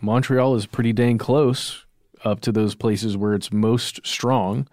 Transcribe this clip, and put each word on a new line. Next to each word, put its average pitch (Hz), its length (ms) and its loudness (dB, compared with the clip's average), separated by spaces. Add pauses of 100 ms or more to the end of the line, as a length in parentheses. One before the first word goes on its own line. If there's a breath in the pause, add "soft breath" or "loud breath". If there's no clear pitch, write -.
Montreal 127 540 2
is 107 120 -2
pretty 117 260 -2
dang 117 260 2
close 135 640 0 (400)
up 104 160 -2
to 117 120 -2
those 107 220 2
places 107 420 -2
where 104 180 0
it's 101 180 -4
most 110 520 0
strong. 120 680 -2